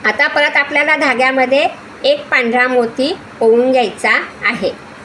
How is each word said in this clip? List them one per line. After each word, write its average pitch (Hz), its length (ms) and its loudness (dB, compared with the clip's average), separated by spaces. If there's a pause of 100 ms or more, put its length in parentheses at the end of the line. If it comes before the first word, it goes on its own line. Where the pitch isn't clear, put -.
आता 294 220 0
परत 311 300 0
आपल्याला 294 380 0
धाग्यामध्ये 269 720 2 (360)
एक 294 240 0
पांढरा 247 400 0
मोती 254 500 0 (240)
ओवून 233 300 4
घ्यायचा 233 400 0 (340)
आहे. - 460 -4 (140)